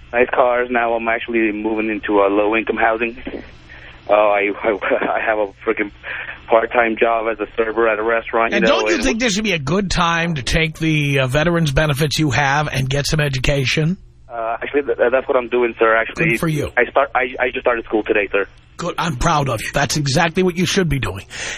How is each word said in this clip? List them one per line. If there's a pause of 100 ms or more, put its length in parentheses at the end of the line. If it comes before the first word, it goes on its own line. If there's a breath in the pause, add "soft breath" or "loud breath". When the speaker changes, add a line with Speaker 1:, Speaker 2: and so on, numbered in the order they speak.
(140)
Speaker 1:
Nice
cars.
Now
I'm
actually
moving
into
a
low-income
housing. (880 loud breath)
Uh,
I,
<laughs>
I,
I
have
a (180)
freaking (560 loud breath)
part-time
job
as
a
server
at
a
restaurant,
you
Speaker 2:
And
Speaker 1:
know,
Speaker 2:
don't
you
Speaker 1:
and
Speaker 2:
think
this
would
be
a
good
time
to
take
the,
uh,
veterans
benefits
you
have
and
get
some
education? (340)
Speaker 1:
Uh,
actually,
th-, (140)
that's
what
I'm
doing,
sir.
Actually,
Speaker 2:
Good
for
you.
Speaker 1:
I
start.
I,
I
just
started
school
today,
sir. (280)
Speaker 2:
Good.
I'm
proud
of
you.
That's
exactly
what
you
should
be
doing. (300 loud breath)